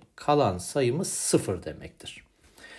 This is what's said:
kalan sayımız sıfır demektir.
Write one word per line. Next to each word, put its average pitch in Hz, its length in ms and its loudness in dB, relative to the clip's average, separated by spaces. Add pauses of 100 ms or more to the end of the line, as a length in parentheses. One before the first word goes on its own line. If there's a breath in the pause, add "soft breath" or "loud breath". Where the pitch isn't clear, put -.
(160)
kalan 127 420 2
sayımız 131 500 0
sıfır - 560 0
demektir. - 600 -14 (540 loud breath)